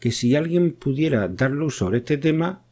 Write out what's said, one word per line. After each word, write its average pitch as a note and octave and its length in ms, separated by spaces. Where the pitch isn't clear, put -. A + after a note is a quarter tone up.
que A#2+ 100
si A#2+ 260
alguien E3 360
pudiera C3+ 560
dar F#2+ 220
luz C#3+ 280
sobre F#2+ 200
este C#3+ 200
tema D#3+ 540